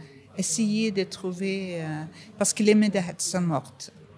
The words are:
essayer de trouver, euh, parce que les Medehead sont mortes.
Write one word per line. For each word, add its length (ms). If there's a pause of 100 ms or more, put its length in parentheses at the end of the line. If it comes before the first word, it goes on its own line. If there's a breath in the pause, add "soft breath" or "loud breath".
(360 loud breath)
essayer 540
de 140
trouver, 760
euh, 240 (320 loud breath)
parce 160
que 120
les 100
Medehead 460
sont 200
mortes. 520 (260)